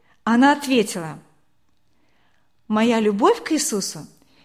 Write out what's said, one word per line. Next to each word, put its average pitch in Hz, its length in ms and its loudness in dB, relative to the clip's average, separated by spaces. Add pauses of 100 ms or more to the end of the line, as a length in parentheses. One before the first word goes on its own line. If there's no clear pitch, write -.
(260)
она 240 260 4
ответила: 214 680 -2 (1500)
«Моя 226 320 2
любовь 214 420 2
к - 120 -4
Иисусу 202 460 -4 (460)